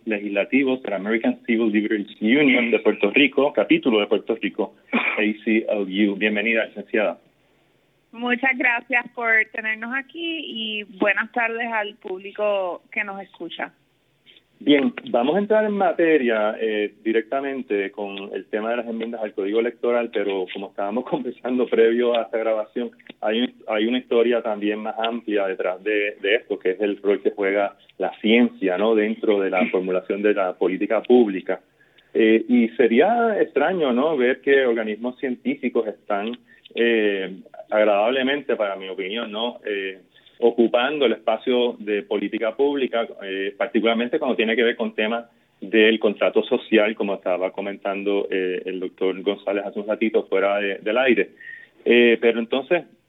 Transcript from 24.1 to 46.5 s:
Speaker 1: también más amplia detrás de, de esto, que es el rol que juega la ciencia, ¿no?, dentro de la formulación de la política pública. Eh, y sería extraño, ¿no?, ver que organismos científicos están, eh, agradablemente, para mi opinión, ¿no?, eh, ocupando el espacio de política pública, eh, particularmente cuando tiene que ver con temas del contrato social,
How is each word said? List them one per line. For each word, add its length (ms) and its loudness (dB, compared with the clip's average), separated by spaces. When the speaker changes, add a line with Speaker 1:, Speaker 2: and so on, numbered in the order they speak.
Speaker 1:
también 340 -2
más 220 -6
amplia 480 -2
detrás 360 -4
de, 380 0
de 140 2
esto, 240 -2
que 100 -2
es 120 -2
el 160 -2
rol 220 0
que 120 0
juega 460 0
la 220 -4
ciencia, 580 2
¿no?, 160 2
dentro 460 2
de 100 0
la 220 2
formulación 500 -2
de 140 4
la 180 0
política 480 0
pública. 600 4
Eh, 340 4
y 200 4
sería 640 4
extraño, 500 0
¿no?, 240 2
ver 260 2
que 260 4
organismos 500 -4
científicos 680 -4
están, 500 -6
eh, 640 0
agradablemente, 840 2
para 200 -2
mi 120 -12
opinión, 440 -8
¿no?, 340 -6
eh, 360 -6
ocupando 640 2
el 80 4
espacio 640 0
de 240 -2
política 520 -4
pública, 520 0
eh, 340 -6
particularmente 600 0
cuando 160 -2
tiene 200 0
que 80 2
ver 120 2
con 180 -6
temas 320 -4
del 380 4
contrato 440 2
social, 520 2